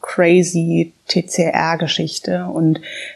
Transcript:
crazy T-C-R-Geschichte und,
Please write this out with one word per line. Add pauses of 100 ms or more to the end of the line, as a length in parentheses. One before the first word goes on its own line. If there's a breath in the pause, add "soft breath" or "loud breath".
crazy (140)
T-C-R-Geschichte
und, (360 loud breath)